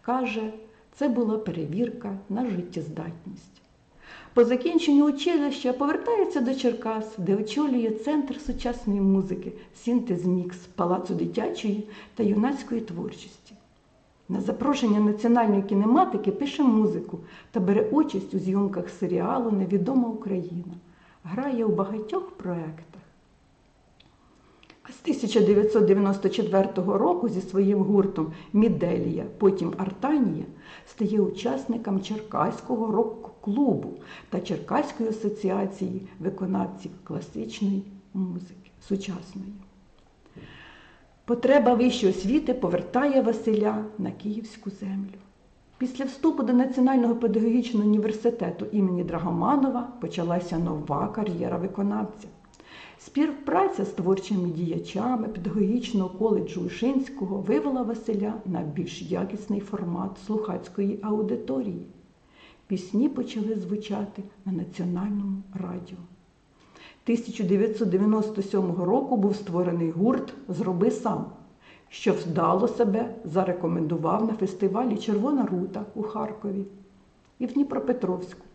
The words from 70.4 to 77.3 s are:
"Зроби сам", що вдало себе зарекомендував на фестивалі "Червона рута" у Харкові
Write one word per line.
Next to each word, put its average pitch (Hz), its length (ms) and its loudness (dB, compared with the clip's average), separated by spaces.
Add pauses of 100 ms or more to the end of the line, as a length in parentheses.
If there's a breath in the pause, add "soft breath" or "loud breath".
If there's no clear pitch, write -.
"Зроби 185 440 2
сам", - 340 -2 (640 loud breath)
що - 240 0
вдало 170 540 2
себе 226 480 0 (100)
зарекомендував 175 1000 0
на 214 60 -2
фестивалі 202 640 0
"Червона 226 480 0
рута" 185 400 -4 (100)
у 214 80 -4
Харкові 208 600 -6 (760)